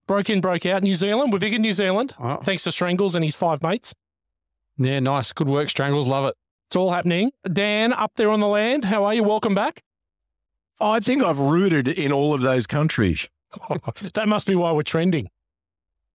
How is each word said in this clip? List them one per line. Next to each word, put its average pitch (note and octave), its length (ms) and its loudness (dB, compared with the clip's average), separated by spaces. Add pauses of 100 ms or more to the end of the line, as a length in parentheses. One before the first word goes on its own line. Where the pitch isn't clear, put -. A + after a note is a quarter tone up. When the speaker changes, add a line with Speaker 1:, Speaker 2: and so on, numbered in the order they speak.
Speaker 1:
Broke G3+ 240 0
in, G3+ 100 0
broke F3 260 0
out. F#3+ 180 0
New G3 100 2
Zealand. G#3 380 0
We're F#3+ 80 0
big G#3 120 -2
in A3+ 100 0
New A3 100 0
Zealand. G3+ 440 0
Speaker 2:
Wow. B2+ 280 -4
Speaker 1:
Thanks F#3+ 200 -2
to F3 60 -2
Strangles F3 460 0
and E3 80 0
his D3+ 100 -2
five E3 260 -2
mates. F3 320 -4 (840)
Speaker 2:
Yeah, C3+ 220 0
nice. C3+ 320 0
Good D3+ 160 -2
work, C#3+ 200 0
Strangles. C#3+ 380 0
Love C3+ 200 0
it. A#2+ 100 -4 (320)
Speaker 1:
It's - 80 -2
all F#3 160 4
happening. F3+ 400 0 (200)
Dan, G#3 400 2
up A3 220 -2
there G#3+ 160 2
on G#3+ 80 2
the G#3 80 2
land, A3 380 0
how G3+ 180 2
are G#3 120 0
you? A#3 100 2
Welcome G#3 300 0
back. A3+ 280 -2 (1000)
Speaker 3:
I A3 200 2
think B3 240 0
I've D3+ 160 0
rooted D3+ 480 2
in D3 240 0
all C#3+ 200 2
of C#3 80 0
those B2+ 280 0
countries. C3 600 0 (240)
Speaker 1:
<laughs> - 160 -16 (460)
That G#3+ 140 -2
must G#3+ 180 0
be G3 80 2
why F3 160 2
we're D3+ 120 0
trending. E3 460 -2 (880)